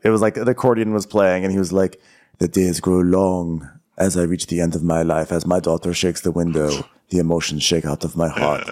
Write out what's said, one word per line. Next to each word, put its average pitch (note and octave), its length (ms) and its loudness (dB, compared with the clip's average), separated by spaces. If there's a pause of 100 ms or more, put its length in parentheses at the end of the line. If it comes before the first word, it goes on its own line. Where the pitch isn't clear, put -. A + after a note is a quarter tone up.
It G#2+ 80 2
was A2 120 4
like G#2+ 120 2
the A#2 140 -2
accordion A#2 440 2
was G#2 140 -2
playing, F#2 380 2
and F#2+ 80 0
he F#2+ 60 0
was F2+ 140 0
like, F#2+ 280 0 (380)
The F2+ 100 0
days F2+ 320 2
grow F#2 200 2
long F2+ 680 0 (300)
as F#2 180 0
I F2+ 60 0
reach E2+ 240 -2
the E2+ 140 -4
end E2+ 140 0
of E2+ 80 -4
my E2 200 2
life. D#2+ 280 0
As E2+ 160 -2
my F2 140 2
daughter E2+ 320 -2
shakes F2 300 -2
the F2+ 100 -2
window, D#2+ 380 0 (400)
the F2+ 80 0
emotions E2 440 -2
shake E2 220 0
out D2 200 -6
of E2 120 -6
my E2 120 0
heart. D2 440 -2